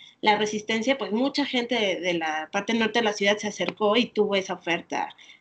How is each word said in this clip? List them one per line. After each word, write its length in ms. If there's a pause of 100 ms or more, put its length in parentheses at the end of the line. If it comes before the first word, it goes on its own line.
(220)
la 160
resistencia, 600
pues 140
mucha 340
gente 300
de, 240
de 140
la 380
parte 220
norte 260
de 60
la 80
ciudad 240
se 100
acercó 480
y 120
tuvo 280
esa 200
oferta, 600 (260)